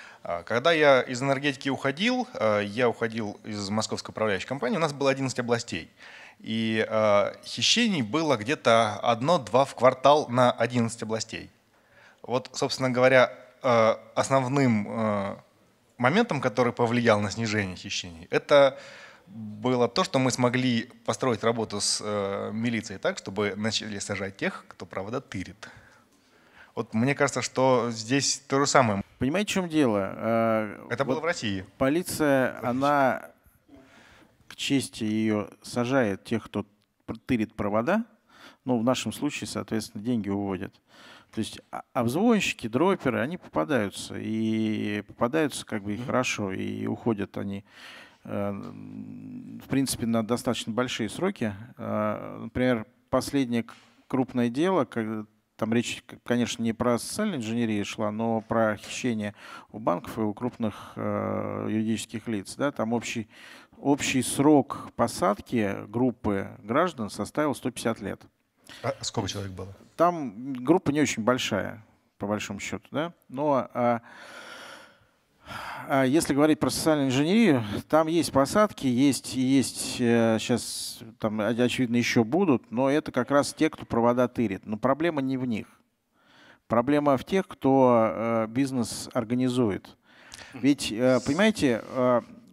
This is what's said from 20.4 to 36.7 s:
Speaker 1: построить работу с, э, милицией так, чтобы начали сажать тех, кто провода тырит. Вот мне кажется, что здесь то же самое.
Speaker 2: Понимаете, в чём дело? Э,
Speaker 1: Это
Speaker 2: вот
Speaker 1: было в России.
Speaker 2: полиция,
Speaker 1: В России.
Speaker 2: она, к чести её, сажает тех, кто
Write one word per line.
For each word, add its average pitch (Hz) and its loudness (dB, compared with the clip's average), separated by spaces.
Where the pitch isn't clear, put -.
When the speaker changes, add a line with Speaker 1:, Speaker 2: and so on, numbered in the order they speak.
Speaker 1:
построить 117 0
работу 110 0
с, - -2
э, 104 -4
милицией 110 -4
так, 190 -2
чтобы 101 -2
начали 107 -4
сажать 98 -6
тех, - -6
кто - -16
провода 104 -8
тырит. - -12
Вот 113 -8
мне 131 0
кажется, 131 0
что 127 2
здесь 117 -2
то 139 0
же 139 2
самое. 107 4
Speaker 2:
Понимаете, 170 -2
в - -4
чём 180 0
дело? 110 2
Э, 110 0
Speaker 1:
Это 127 -2
Speaker 2:
вот 127 0
Speaker 1:
было 151 -4
в 151 -8
России. 104 -4
Speaker 2:
полиция, 139 2
Speaker 1:
В - -12
России. - -6
Speaker 2:
она, 135 2
к - -20
чести - -2
её, 107 0
сажает 120 0
тех, 110 -4
кто 104 -6